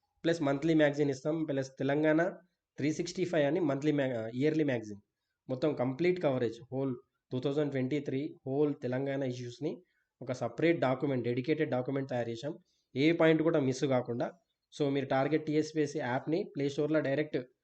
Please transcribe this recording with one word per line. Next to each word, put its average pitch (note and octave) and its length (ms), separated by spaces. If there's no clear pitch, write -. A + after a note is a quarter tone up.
ప్లస్ E3 180
మంత్లీ C#3 320
మ్యాగజైన్ D3 360
ఇస్తాం, D#3 340
ప్లస్ C3+ 360
తెలంగాణ D#3 500
త్రీ D3 160
సిక్స్టీ F3 320
ఫైవ్ E3+ 200
అని D#3 140
మంత్లీ D3 320
మ్యా-, B2+ 420
ఇయర్లీ D3+ 300
మ్యాగజైన్. A2 380
మొత్తం C3 240
కంప్లీట్ E3 500
కవరేజ్ B2+ 360
హోల్ C3 240
టూ B2+ 80
థౌజండ్ C#3+ 320
ట్వంటీ C3+ 280
త్రీ D3 360
హోల్ C#3+ 260
తెలంగాణ C#3 400
ఇష్యూస్ని B2 580
ఒక B2 100
సపరేట్ C#3+ 480
డాక్యుమెంట్, C3 440
డెడికేటెడ్ C3 480
డాక్యుమెంట్ C3+ 380
తయారు A#2+ 200
చేశాం. C#3 300
ఏ D3 160
పాయింట్ D#3+ 300
కూడా D#3+ 180
మిస్ C3 240
కాకుండా. B2+ 480
So C#3+ 100
మీరు C#3 160
టార్గెట్ D3 400
టీఎస్పీఎస్సీ D3+ 540
యాప్ని D3+ 560
ప్లే C#3 140
స్టోర్‌లో D3 300
డైరెక్ట్ C#3+ 380